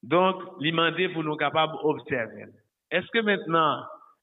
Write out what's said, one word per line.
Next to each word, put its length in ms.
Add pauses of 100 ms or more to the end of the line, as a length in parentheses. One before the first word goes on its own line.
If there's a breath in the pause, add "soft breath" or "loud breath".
Donc, 400 (200)
il 120
m'a 180
dit 180
pour 140
nous 120
capables 380 (100)
d'observer. 640 (440)
Est-ce 240
que 60
maintenant 640 (400)